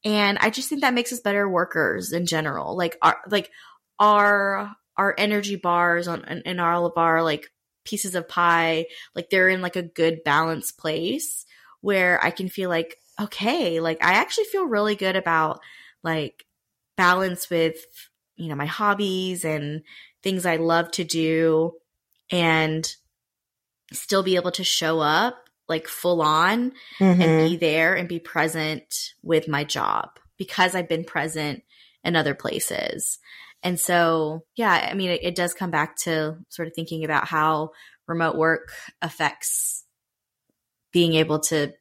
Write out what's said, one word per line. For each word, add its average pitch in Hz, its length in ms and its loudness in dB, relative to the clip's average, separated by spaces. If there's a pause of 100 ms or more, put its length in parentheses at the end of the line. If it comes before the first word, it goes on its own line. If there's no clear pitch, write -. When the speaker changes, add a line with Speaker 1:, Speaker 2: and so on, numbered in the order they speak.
Speaker 1:
And 208 340 2
I 220 100 4
just 262 200 -6
think 285 120 -4
that 254 120 2
makes 240 180 -2
us 240 80 -8
better 202 280 0
workers 175 640 -2
in 175 120 -2
general. 147 520 -4
Like, 170 240 -4
our, - 160 4 (120)
like, 202 220 -2 (480)
our, 202 720 4 (240)
our 196 220 2
energy 202 400 0
bars 175 500 2
on, 170 160 -6
in, - 200 -10
in 180 180 -6
all 175 240 2
of 170 100 -2
our, 165 280 4
like, 151 280 -2 (320)
pieces 202 320 -6
of 170 140 -4
pie, 165 560 2 (280)
like, 170 160 -8
they're 185 200 6
in, 185 120 0
like, 180 140 -4
a 185 80 -2
good 165 400 0
balanced 156 540 0
place 165 680 -6 (360)
where 185 420 2
I 170 80 2
can 185 160 -6
feel 185 220 -6
like, 165 260 -2 (260)
okay, 208 600 -2
like, 160 200 -2
I 180 120 2
actually 392 320 0
feel 392 200 -2
really 214 300 0
good 190 220 -2
about, 165 420 0 (440)
like, 160 420 -6 (500)
balance 180 540 2
with, 165 260 0 (640)
you 170 100 -10
know, 151 80 -8
my 143 120 -4
hobbies 185 760 -2
and 156 380 -4 (420)
things 185 220 -2
I 170 100 2
love 165 360 2
to 180 120 -4
do, 160 680 2 (580)
and 160 580 0 (1000)
still - 320 -2
be 185 140 2
able 175 140 -2
to 185 120 -6
show 165 360 0
up, 170 380 2 (300)
like, 165 200 -4
full 175 340 0
on 185 500 2 (280)
and 185 200 6
Speaker 2:
Mm-hmm. 160 300 6
Speaker 1:
be 170 80 0
there 160 380 2
and 175 120 -4
be 170 120 -6
present 156 960 -4 (100)
with 160 240 2
my 147 180 -2
job - 440 -2 (280)
because 185 380 0
I've 180 140 -2
been 165 140 -2
present 151 600 -6 (400)
in 170 120 0
other 151 200 2
places. - 840 -6 (440)
And 180 160 -2
so, 165 640 2 (100)
yeah, 202 340 2
I - 40 -6
mean, 190 160 -2
it, 175 140 0
it 175 120 -4
does 175 180 -2
come 175 180 -6
back 156 320 -2
to 160 340 -2 (120)
sort 165 180 -8
of 165 60 -14
thinking 165 300 -6
about 151 240 -2
how 156 440 0 (360)
remote 165 300 -2
work 160 340 0 (300)
affects - 840 -4 (1120)
being 170 220 4
able 156 240 2
to 151 420 -2